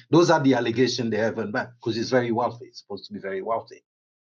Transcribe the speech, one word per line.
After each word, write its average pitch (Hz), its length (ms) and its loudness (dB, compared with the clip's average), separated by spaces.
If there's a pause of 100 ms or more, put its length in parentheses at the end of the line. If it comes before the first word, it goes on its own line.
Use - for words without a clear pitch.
(120)
Those 170 180 6
are 160 100 4
the 135 140 4
allegations 117 560 0
they 104 80 -2
have 110 220 -2
on 104 120 -6
back, 123 180 -6 (120)
'cause 107 140 -4
he's 113 160 -4
very 120 200 2
wealthy. 117 360 -4
He's - 100 -20
supposed - 300 -14
to 101 60 -16
be 98 60 -12
very 95 220 -8
wealthy. 110 420 -8 (460)